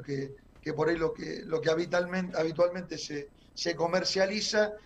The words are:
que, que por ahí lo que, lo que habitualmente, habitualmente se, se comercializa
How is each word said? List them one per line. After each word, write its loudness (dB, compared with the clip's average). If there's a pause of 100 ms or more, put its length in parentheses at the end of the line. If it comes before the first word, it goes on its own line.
que, -4 (300)
que -4
por 2
ahí 4
lo 0
que, -8
lo -2
que 2
habitualmente, 0
habitualmente 0
se, -8 (260)
se -2
comercializa 2 (140)